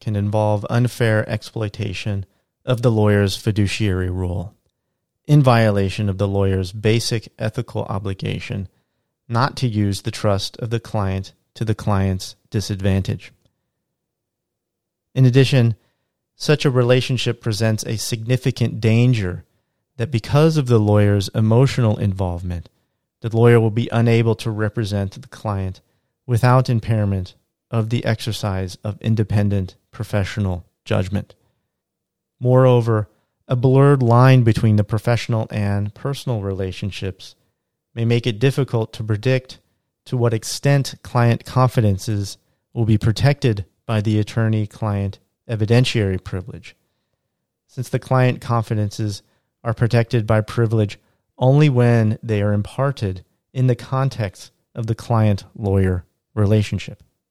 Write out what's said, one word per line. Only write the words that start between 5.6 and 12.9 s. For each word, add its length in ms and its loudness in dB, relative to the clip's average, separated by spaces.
of 100 -4
the 80 0
lawyer's 460 0
basic 640 -2
ethical 460 -6
obligation 840 -8
not 280 -2
to 120 -2
use 340 -2
the 80 -8
trust 480 -4
of 120 -8
the 100 -4
client 520 -6
to 100 -8
the 100 0
client's 600 -2
disadvantage. 800 -4